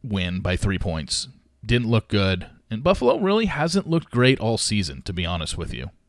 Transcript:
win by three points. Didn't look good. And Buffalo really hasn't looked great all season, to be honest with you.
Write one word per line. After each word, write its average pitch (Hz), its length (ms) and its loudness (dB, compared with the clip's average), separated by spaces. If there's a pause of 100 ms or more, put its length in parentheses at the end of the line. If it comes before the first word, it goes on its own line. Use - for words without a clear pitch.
win 92 380 -2
by 92 160 0
three 95 220 0
points. - 500 -4 (360)
Didn't 120 240 2
look 113 200 2
good. 95 380 0 (240)
And 113 120 -6
Buffalo 240 360 4
really 208 280 2
hasn't 165 420 -2
looked 165 220 0
great 127 300 4
all 113 160 0
season, 82 460 -2
to 98 100 -6
be 87 140 -2
honest 85 320 -4
with 78 160 -6
you. 62 160 -8 (180)